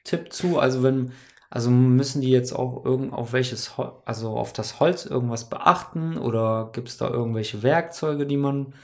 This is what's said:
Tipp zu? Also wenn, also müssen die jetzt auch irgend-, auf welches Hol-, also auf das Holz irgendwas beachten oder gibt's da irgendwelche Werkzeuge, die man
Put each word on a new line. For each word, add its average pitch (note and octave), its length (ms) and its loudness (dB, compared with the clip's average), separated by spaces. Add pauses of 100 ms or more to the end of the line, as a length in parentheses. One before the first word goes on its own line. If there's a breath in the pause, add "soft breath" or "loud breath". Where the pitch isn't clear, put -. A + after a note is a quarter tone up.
Tipp - 280 -4
zu? F3 280 0
Also C3 240 2
wenn, C3 280 2 (380 loud breath)
also A#2+ 220 0
müssen B2+ 500 6
die C3 80 2
jetzt B2 220 4
auch B2+ 340 -4
irgend-, C3 280 0
auf A#2 200 -6
welches B2+ 440 -4
Hol-, B2+ 160 -6 (120)
also A2+ 320 -6
auf A#2 160 -4
das - 260 -8
Holz F3+ 280 2
irgendwas A#2+ 420 -2
beachten E3 720 -2
oder A2+ 540 0
gibt's B2 240 -10
da B2+ 120 -2
irgendwelche A2+ 540 -4
Werkzeuge, D3+ 640 0
die C#3+ 100 0
man C#3 460 -2